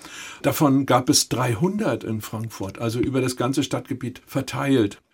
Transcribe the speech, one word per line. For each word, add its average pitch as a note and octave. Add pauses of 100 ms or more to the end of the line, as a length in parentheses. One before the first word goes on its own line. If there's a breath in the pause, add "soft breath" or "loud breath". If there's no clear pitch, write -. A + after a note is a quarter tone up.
(420 loud breath)
Davon C#3
gab B2+
es -
dreihundert B2+
in A2
Frankfurt, G#2+
also A#2
über C3+
das B2+
ganze C3
Stadtgebiet -
verteilt. C3 (120)